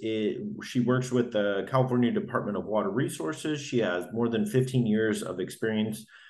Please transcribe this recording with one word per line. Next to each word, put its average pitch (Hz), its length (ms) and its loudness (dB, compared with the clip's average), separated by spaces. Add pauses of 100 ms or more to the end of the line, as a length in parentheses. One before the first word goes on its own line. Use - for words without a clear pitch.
it, 110 400 0 (220)
she - 160 -2
works 127 320 2
with 120 220 2
the 101 360 0
California 123 420 4
Department 101 460 -2
of - 80 -4
Water 101 240 0
Resources. 156 720 -2
She 131 200 -2
has 90 340 0
more 117 160 0
than 107 160 0
fifteen 127 420 2
years 107 340 2
of 92 180 -6
experience, 110 640 -2 (260)